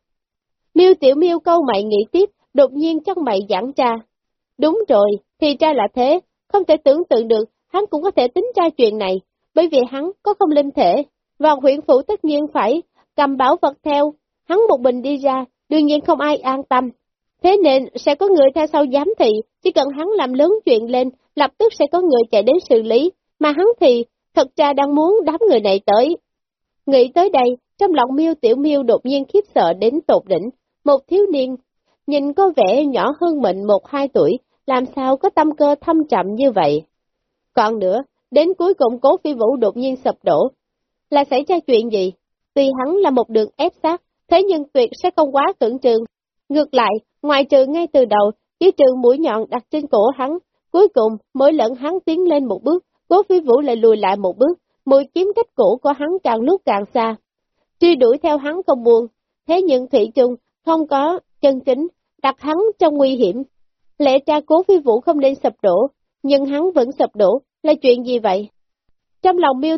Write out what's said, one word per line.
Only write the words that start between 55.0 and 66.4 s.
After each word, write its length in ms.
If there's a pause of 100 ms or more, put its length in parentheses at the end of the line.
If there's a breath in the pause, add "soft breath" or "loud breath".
kiếm 220
cách 180
cổ 220
của 220
hắn 100 (140)
càng 180
lúc 240
càng 200 (100)
xa. 220 (640)
Truy 140
đuổi 280
theo 160
hắn 280
không 160
buông, 240 (420)
thế 140
nhưng 260
Thủy 260
chung 200 (300)
không 220
có 320 (220)
chân 200
chính 280 (340)
đặt 180
hắn 160 (220)
trong 160
nguy 220
hiểm. 260 (560)
Lẽ 280
ra 200
Cố 160
Phi 160
Vũ 220
không 200
nên 140
sụp 180 (100)
đổ, 260 (340)
nhưng 240